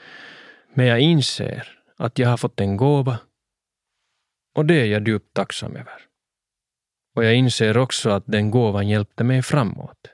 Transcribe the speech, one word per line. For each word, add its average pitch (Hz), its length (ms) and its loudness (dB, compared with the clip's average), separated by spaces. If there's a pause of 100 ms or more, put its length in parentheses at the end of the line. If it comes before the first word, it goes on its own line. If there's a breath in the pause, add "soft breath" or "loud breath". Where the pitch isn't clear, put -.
(760 loud breath)
Men 127 120 2
jag 117 140 4
inser - 760 0 (180)
att 120 220 -6
jag 123 100 2
har 120 80 2
fått - 240 -6
en 98 160 -2
gåva. 131 420 0 (1400)
Och 151 120 0
det 160 140 4
är 117 40 2
jag 104 240 0
djupt - 260 -2
tacksam - 420 -6
över. - 260 -20 (1120)
Och 117 100 0
jag 113 100 4
inser 117 440 2
också 107 320 -2
att 98 160 -2
den 104 240 0
gåvan 104 380 0
hjälpte 104 360 -2
mig 127 180 0
framåt. - 720 -4